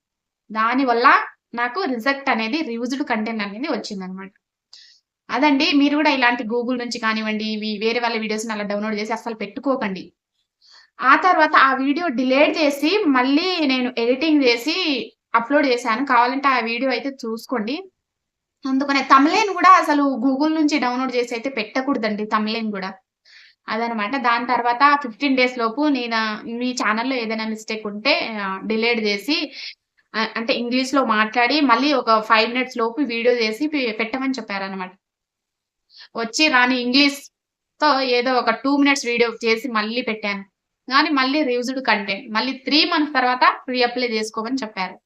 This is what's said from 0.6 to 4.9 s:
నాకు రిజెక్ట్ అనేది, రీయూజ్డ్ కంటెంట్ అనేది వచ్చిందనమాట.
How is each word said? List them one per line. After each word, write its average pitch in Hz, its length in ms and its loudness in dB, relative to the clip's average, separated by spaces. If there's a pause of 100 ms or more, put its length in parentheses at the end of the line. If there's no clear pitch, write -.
నాకు 247 280 -4
రిజెక్ట్ 269 460 -2
అనేది, 226 320 0
రీయూజ్డ్ 247 420 -4
కంటెంట్ 220 400 -4
అనేది 208 240 -8
వచ్చిందనమాట. 190 640 -8 (1000)